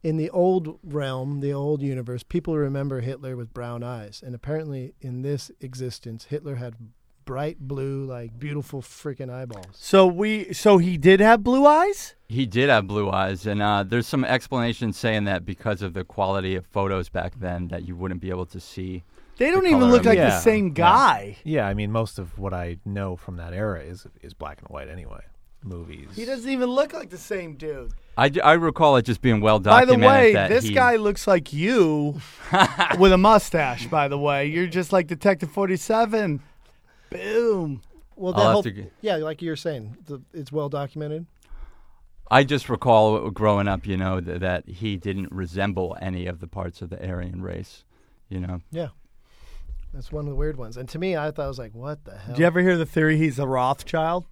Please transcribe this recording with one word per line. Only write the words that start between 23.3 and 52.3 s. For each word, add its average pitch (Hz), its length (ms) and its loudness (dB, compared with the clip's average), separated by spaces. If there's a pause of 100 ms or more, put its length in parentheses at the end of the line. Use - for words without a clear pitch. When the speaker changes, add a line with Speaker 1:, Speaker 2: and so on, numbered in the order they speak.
Speaker 4:
that 85 160 -12
era 98 280 -4
is, 87 240 -16 (160)
is - 140 -20
black 73 260 -14
and - 80 -20
white 67 180 -14
anyway. 82 340 -14 (420)
Movies. 82 520 -14
Speaker 2:
He 226 100 -10
doesn't 254 260 -8
even 254 180 0
look 277 240 0
like 311 160 -12
the 180 80 -16
same 175 380 -10
dude. 135 360 -10 (280)
Speaker 3:
I, 135 100 6
d-, 151 120 -2
I 151 120 8
recall 156 440 6
it 120 40 6
just 113 220 -2
being 113 180 4
well 107 180 6
Speaker 2:
By 214 240 8
the 254 100 6
Speaker 3:
documented 254 200 8 (120)
Speaker 2:
way, 220 80 8
Speaker 3:
that 196 160 2
Speaker 2:
this 240 160 2
Speaker 3:
he 208 100 -2
Speaker 2:
guy 247 220 4
looks 208 280 -2
like 185 260 2
you 151 720 2 (300)
Speaker 3:
<laughs> 185 480 2
Speaker 2:
with 190 120 8
a 185 60 6
mustache, 165 720 2
by 147 220 0
the 143 100 -2
way. 143 260 0
You're 170 220 -2
just 175 260 -4
like 180 140 2
Detective 175 420 -2
forty-seven. 202 920 -2 (720)
Boom. 196 680 -2 (340)
Speaker 1:
Well, 185 180 -6
Speaker 3:
I'll - 60 0
Speaker 1:
that 104 60 6
Speaker 3:
have 110 80 6
Speaker 1:
whole, 202 100 2
Speaker 3:
to 110 80 -4
g- 101 140 -14 (140)
Speaker 1:
yeah, 208 180 -2
like 156 240 -8
you 170 80 -6
were 156 60 -6
saying, 123 400 -8 (100)
the, 139 160 -14 (120)
it's 151 180 -14
well 147 180 -4
documented. 151 560 -8 (1040)
Speaker 3:
I 131 140 2
just 139 240 -4
recall 110 640 2
growing 101 380 0
up, 95 200 -4
you 98 80 -4
know, 92 240 -2
th-, 87 220 -8
that 90 260 -4
he 98 300 -8
didn't 95 340 -6
resemble 92 720 -4
any 90 260 -6
of 87 140 -10
the 92 60 -14
parts 90 340 -12
of 90 80 -14
the 90 180 -14
Aryan 90 340 -8
race, 92 440 -12 (420)
you 95 120 -10
know? 90 220 -8 (100)
Speaker 1:
Yeah. 156 180 -8 (1040)
That's 135 180 -12
one 151 140 -6
of 147 40 -6
the 135 60 -6
weird 147 220 -2
ones. 117 200 -12
And 123 120 -12
to 160 100 -10
me, 185 160 -2
I 151 160 -4
thought, 147 140 -6
I - 20 -6
was 131 120 -8
like, 110 140 -14
"What 143 320 -12
the - 120 -18
hell?" 101 180 -12